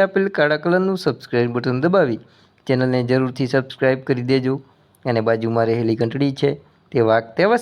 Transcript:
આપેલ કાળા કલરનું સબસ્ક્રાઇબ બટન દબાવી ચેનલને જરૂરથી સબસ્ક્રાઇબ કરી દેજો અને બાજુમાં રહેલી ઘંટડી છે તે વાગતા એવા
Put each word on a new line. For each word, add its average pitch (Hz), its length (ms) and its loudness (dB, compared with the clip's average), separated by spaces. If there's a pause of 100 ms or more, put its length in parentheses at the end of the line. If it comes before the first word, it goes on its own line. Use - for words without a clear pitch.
આપેલ 196 220 0 (120)
કાળા 151 260 0
કલરનું 185 420 0
સબસ્ક્રાઇબ 120 500 -2
બટન 123 300 -2
દબાવી 170 340 2 (480)
ચેનલને 127 340 2 (100)
જરૂરથી 127 420 0
સબસ્ક્રાઇબ 131 560 0
કરી 123 220 -2
દેજો 131 240 0 (500)
અને 120 220 0
બાજુમાં 113 440 0
રહેલી 113 300 0
ઘંટડી 135 400 0
છે 139 100 2 (400)
તે 117 200 2
વાગતા 117 360 0
એવા 233 160 2